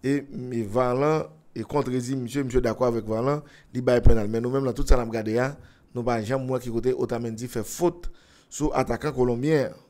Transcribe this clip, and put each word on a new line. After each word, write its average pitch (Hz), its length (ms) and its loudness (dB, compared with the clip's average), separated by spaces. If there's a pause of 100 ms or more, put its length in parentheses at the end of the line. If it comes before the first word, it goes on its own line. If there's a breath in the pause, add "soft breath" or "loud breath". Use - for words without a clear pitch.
E, 139 160 0 (400)
e 113 80 -2
Varane, 127 600 2 (260)
e 117 80 -8
kontredi, 127 560 -2
msye, 127 300 -4
msye 120 160 2
dakò 120 240 0
avèk 113 200 -2
Varane, 123 300 0 (360 loud breath)
li 123 100 -4
bay 123 180 4
penal. 107 260 8
Men 113 140 -2
nou 123 80 -2
menm, 135 160 0
nan 117 80 -2
tout - 140 -2
sa, 131 100 8
n 120 80 -2
ap 113 80 -8
gade, 110 240 -2
a, 131 140 0 (420 loud breath)
nou 123 120 -6
pa 120 180 0
janm 131 240 -4
mwen 127 140 -2
ki 117 120 -8
kote 123 240 0
Otamendi 117 520 -4
fè 117 120 -6
fote - 480 -2 (400 soft breath)
sou 143 240 -4
atakan 135 400 -2
kolonbyen. 127 560 2 (200)